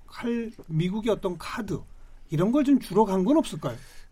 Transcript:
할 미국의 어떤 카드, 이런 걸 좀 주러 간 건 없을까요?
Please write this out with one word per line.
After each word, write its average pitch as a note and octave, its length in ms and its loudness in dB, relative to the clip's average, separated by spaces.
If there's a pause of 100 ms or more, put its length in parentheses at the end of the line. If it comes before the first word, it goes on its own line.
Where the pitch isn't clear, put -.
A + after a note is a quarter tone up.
할 A#3 440 -6 (180)
미국의 F3+ 440 0
어떤 F#3 260 -2
카드, F#3+ 420 -8 (500)
이런 F3+ 220 2
걸 D4 120 4
좀 C#4 140 6
주러 G3+ 260 4
간 F#3+ 200 2
건 C4+ 120 4
없을까요? D3+ 400 -2 (360)